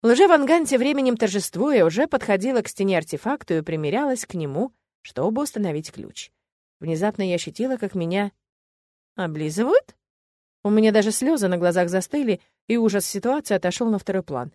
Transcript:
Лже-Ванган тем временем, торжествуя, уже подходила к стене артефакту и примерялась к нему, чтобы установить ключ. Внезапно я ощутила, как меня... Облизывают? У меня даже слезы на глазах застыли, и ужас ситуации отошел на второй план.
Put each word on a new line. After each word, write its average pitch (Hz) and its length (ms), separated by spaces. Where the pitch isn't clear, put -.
Лже-Ванган 302 640
тем 262 140
временем, 262 380
торжествуя, 202 680
уже 196 220
подходила 226 540
к - 80
стене 196 280
артефакту 170 580
и 156 60
примерялась 170 640
к - 80
нему, 165 400
чтобы 220 420
установить 180 480
ключ. - 400
Внезапно 175 480
я 175 80
ощутила, 247 400
как 208 200
меня... 185 360
Облизывают? 175 800
У 202 60
меня 220 220
даже 208 200
слезы 254 360
на 180 100
глазах 175 320
застыли, 196 520
и 233 100
ужас 208 280
ситуации 233 500
отошел 185 340
на 208 100
второй 190 240
план. 131 320